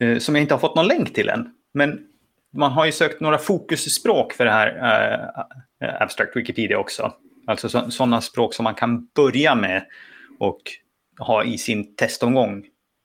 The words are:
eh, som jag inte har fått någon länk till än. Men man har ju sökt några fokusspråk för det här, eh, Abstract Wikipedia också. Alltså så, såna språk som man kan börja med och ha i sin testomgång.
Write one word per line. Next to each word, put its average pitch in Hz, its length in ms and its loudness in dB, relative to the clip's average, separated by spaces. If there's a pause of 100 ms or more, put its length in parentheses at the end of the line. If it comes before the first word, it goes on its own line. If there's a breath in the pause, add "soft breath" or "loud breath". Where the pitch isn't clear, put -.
eh, 117 160 4
som 147 180 0
jag 147 80 4
inte 147 100 2
har 127 60 2
fått - 160 0
någon 165 120 4
länk 277 260 0
till 104 160 0
än. - 200 -4 (240)
Men 143 260 0 (540)
man 139 180 0
har 156 140 2
ju 156 60 0
sökt 151 300 -2
några 151 160 2
fokusspråk 165 960 0
för 123 120 2
det 110 60 4
här, 110 180 4 (1120)
eh, 120 180 -4
Abstract - 360 -2
Wikipedia 113 420 -2
också. - 340 -4 (340)
Alltså 113 220 -4
så, 120 220 -2
såna 120 300 2
språk - 320 -2
som 123 100 -4
man 110 120 -2
kan 120 400 -2
börja 139 400 4
med 95 280 0 (560 loud breath)
och 101 220 -2 (580)
ha 117 240 0
i 120 140 -4
sin 107 380 -4
testomgång. 113 680 0 (400)